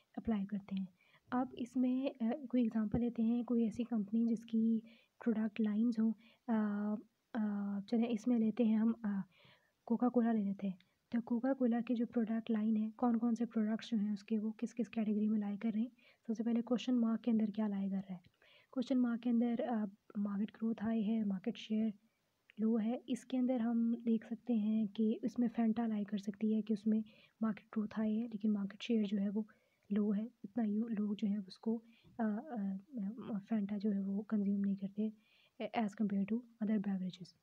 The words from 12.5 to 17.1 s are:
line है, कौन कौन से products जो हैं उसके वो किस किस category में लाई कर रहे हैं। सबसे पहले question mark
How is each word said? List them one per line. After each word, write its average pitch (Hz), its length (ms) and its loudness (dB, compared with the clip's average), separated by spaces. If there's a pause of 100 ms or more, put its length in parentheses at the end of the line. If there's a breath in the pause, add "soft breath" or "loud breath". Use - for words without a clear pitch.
line 220 260 2
है, 220 140 0
कौन 233 280 2
कौन 233 160 2
से 226 120 0
products 220 440 -2
जो 233 60 0
हैं 208 160 0
उसके 214 260 -2
वो 220 120 -2
किस 220 220 -6
किस - 160 -4
category 214 400 0
में 220 100 2
लाई 202 180 -2
कर 220 160 -2
रहे 214 100 0
हैं। 247 80 -4 (380 soft breath)
सबसे 226 140 -2
पहले 233 200 0
question 254 320 0
mark 226 260 2